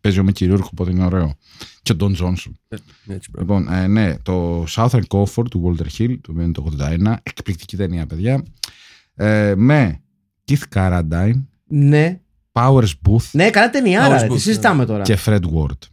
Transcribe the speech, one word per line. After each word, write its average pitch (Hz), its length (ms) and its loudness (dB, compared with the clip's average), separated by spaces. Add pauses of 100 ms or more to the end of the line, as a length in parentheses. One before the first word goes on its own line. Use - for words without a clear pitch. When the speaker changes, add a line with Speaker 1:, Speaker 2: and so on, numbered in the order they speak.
Speaker 1:
παίζει 98 200 2
ο - 20 2
Μικυριούρκο, 95 500 0
οπότε 90 180 -6
είναι 90 140 0
ωραίο. 87 300 0 (480)
Και - 100 -2
ο 90 80 2
Don 101 160 0
Johnson. 90 360 -6 (160)
Speaker 2:
Ε, 113 80 -14 (320)
έτσι, 98 240 -14
μπράβο. 95 260 -2
Speaker 1:
Λοιπόν, 80 160 -2
ε, 92 120 0
ναι, 101 360 0
το 85 460 -4
Southern 117 400 0
Comfort 101 420 -2
του 85 120 -4 (140)
Walter 78 100 -6 (120)
Hill, 120 220 -2
το - 120 -20
οποίο 85 100 -4
είναι 85 100 -2
το 78 140 -6
ογδόντα 73 240 -4
ένα, 98 320 0
εκπληκτική - 540 -12
ταινία, 87 300 -4
παιδιά. 104 360 -2 (720)
Ε, 107 420 2
με 117 440 2 (480)
Keith 143 140 0 (120)
Carradine, 92 680 0 (240)
Speaker 3:
Ναι. 151 520 2 (340)
Speaker 1:
Powers 123 380 4 (180)
Booth 113 240 2
Speaker 3:
Ναι, 180 180 4
καλά 220 200 2
ταινιάρα, 240 460 2
Speaker 2:
Powers 123 40 4
Speaker 3:
ρε, 113 60 0
τη 123 80 0
Speaker 2:
Booth, - 60 0
Speaker 3:
συζητάμε 208 400 2
Speaker 2:
ναι. 120 60 2
Speaker 3:
τώρα. 104 160 -4
Speaker 1:
και 98 240 2
Fred 104 140 2 (140)
Ward. 73 240 -2 (140)